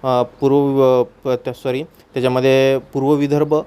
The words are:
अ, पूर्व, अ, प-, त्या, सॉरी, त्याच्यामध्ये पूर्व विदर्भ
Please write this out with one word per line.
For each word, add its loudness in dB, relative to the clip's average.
अ, 0
पूर्व, 0
अ, 4
प-, -6
त्या, -8
सॉरी, -8
त्याच्यामध्ये 0
पूर्व -2
विदर्भ 0